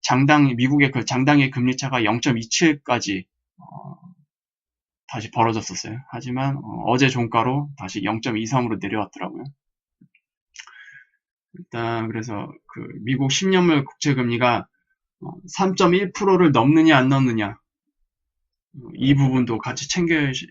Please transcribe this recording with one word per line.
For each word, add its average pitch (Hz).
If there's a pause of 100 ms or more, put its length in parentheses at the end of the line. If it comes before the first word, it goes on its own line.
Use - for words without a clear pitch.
장당, 139
미국의 135
그 120
장당의 135
금리 127
차가 127
영점이칠까지, 120 (320)
어, - (1400)
다시 110
벌어졌었어요. 110 (140)
하지만, 131
어, 110
어제 127
종가로 123
다시 101
영점이삼으로 110
내려왔더라고요. 98 (2000)
일단 117
그래서 110 (200)
그 - (160)
미국 135
십 190
년물 175
국채 -
금리가, 120 (540)
어, - (160)
삼점일 185
프로를 185
넘느냐 151
안 131
넘느냐, 123
어, -
이 139
부분도 127
같이 127
챙겨, 165 (180)